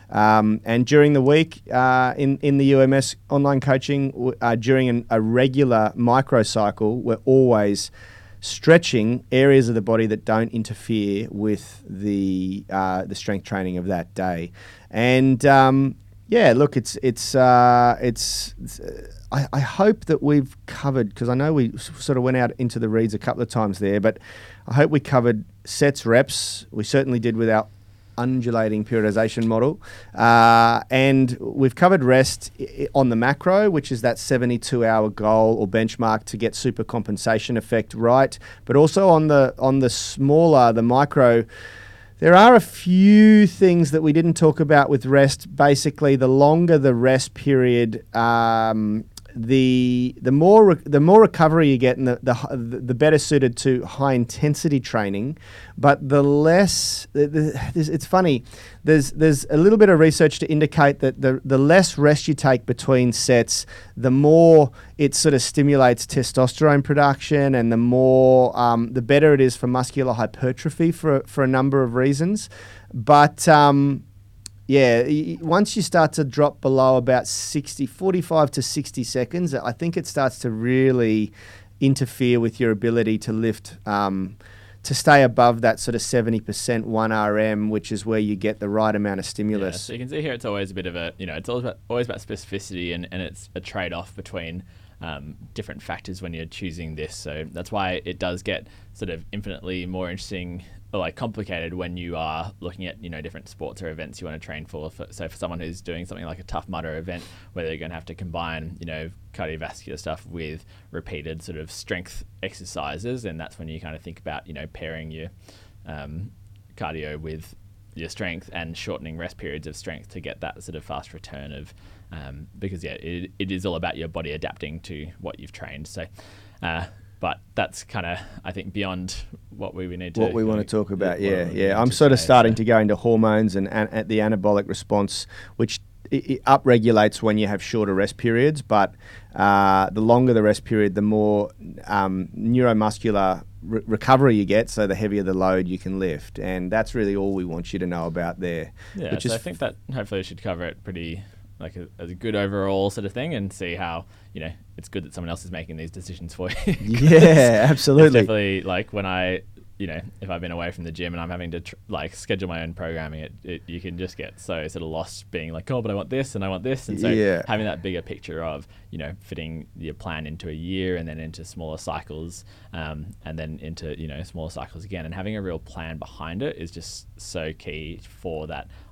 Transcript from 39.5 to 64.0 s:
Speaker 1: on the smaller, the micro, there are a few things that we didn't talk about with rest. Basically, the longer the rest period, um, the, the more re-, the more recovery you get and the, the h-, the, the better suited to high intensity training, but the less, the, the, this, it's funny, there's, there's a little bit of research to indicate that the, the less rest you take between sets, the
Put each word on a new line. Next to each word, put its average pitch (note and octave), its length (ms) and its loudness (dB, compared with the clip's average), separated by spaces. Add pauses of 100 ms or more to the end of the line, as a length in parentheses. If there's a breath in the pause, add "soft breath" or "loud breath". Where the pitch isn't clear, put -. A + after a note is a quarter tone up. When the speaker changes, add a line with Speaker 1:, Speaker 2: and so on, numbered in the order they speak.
Speaker 1:
on C3 220 2
the B2+ 100 2
smaller, C#3+ 840 4
the A2+ 100 2
micro, A#2+ 640 4 (720 loud breath)
there E3+ 160 8
are A3+ 180 10
a A#3 60 10
few G#3 880 8
things F3 420 4
that D#3 140 0
we D3+ 100 4
didn't E3 220 2
talk D#3 240 4
about D3 300 4
with C3 180 0
rest. C3+ 480 2
Basically, C#3+ 600 2
the C3 120 2
longer D3+ 500 4
the C3+ 160 4
rest B2+ 400 2
period, A#2+ 800 2
um, A2+ 920 0 (300)
the, B2+ 880 2
the B2+ 100 0
more F#3+ 340 8
re-, F3+ 100 6 (100)
the C#3+ 140 2
more F#3 220 8
recovery D#3+ 480 4
you C3+ 80 4
get B2 200 2
and C3 100 -2
the, B2 160 -2
the B2+ 80 0
h-, A#2+ 180 -4
the, A#2 300 -8
the B2 140 -4
better D3+ 240 4
suited C3 400 2
to B2+ 280 0
high C3+ 280 -2
intensity C#3+ 640 -2
training, G#2+ 580 -4 (400 loud breath)
but C#3+ 300 4
the C#3+ 160 4
less, D#3 880 2
the, D3 140 2
the, D3+ 460 -4
this, D#3 160 -2
it's D#3+ 160 -4
funny, F3 380 2 (400 loud breath)
there's, D3+ 280 4
there's D3+ 380 2
a D3+ 80 0
little G3+ 200 6
bit G#3 120 8
of E3+ 100 6
research D#3 400 4
to - 120 -4
indicate D3 480 2
that C3 220 -2
the, C3 240 0
the C3+ 120 2
less E3 400 4
rest D3 300 4
you D#3 60 2
take C3 320 2
between B2 460 2
sets, - 540 0 (320 loud breath)
the B2+ 140 0